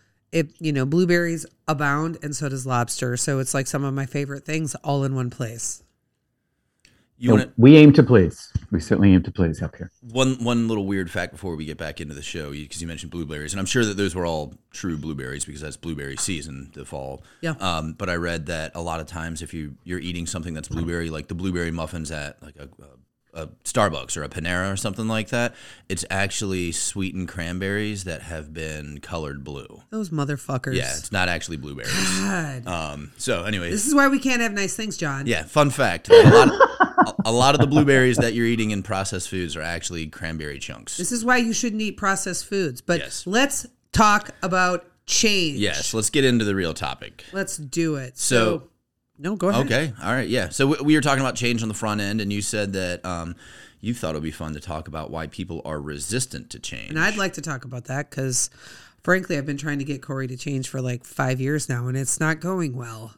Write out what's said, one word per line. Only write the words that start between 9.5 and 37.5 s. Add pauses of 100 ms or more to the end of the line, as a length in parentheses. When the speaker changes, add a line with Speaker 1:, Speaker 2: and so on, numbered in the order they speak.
Speaker 3:
up
here. (120)
Speaker 2:
One,
one
little
weird
fact
before
we
get
back
into
the
show,
you,
'cause
you
mentioned
blueberries,
and
I'm
sure
that
those
were
all (180)
true
blueberries,
because
that's
blueberry
season,
the
fall. (160)
Speaker 1:
Yeah. (100)
Speaker 2:
Um,
but
I
read
that
a
lot
of
times
if
you, (100)
you're
eating
something
that's
blueberry,
like
the
blueberry
muffins
at,
like,
a, (160)
a,
a (180)
Starbucks
or
a
Panera
or
something
like
that, (340)
it's
actually
sweetened
cranberries
that
have
been
colored
blue.
Speaker 1:
Those
motherfuckers.
Speaker 2:
Yeah,
it's
not
actually
blueberries. (260)
Speaker 1:
God.
Speaker 2:
Um,
so
anyway.
Speaker 1:
This
is
why
we
can't
have
nice
things,
John.
Speaker 2:
Yeah,
fun
fact.
A (160)
lot
of, (540)
a, (120)
a
lot